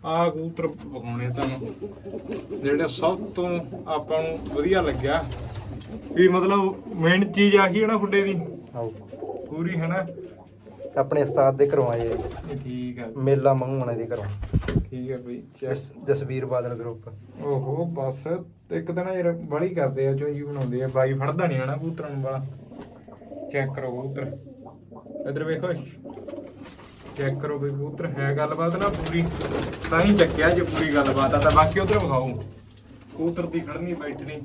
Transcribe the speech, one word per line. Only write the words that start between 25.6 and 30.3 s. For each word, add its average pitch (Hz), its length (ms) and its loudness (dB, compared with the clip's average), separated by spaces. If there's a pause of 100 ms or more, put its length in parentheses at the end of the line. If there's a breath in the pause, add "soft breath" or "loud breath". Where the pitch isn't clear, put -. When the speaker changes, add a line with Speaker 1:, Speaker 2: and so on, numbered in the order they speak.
Speaker 1:
ਚੈੱਕ 139 240 -2
ਕਰੋ 147 180 -4
ਬਈ 139 120 -2
ਕਬੂਤਰ। 147 360 -6
ਹੈ 139 300 0
ਗੱਲਬਾਤ 156 400 0
ਨਾ 196 120 0
ਪੂਰੀ, 165 360 0 (680)
ਤਾਂ 165 100 4
ਹੀ 202 160 8
ਚੱਕਿਆ 165 340 6